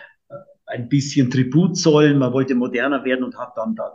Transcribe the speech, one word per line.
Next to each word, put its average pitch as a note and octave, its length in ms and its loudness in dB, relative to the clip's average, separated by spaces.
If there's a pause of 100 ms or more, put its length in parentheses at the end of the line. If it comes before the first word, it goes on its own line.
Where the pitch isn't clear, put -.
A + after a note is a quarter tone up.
(300)
äh, C#3+ 60 -18 (320)
ein B2 200 -10
bisschen C#3 420 0
Tribut D#3 460 2
zollen. D3+ 420 4
Man B2+ 140 2
wollte C3+ 240 0
moderner B2 480 -2
werden B2+ 220 -2
und - 120 -12
hat - 200 -12
dann A2+ 180 -6
da G#2+ 200 -10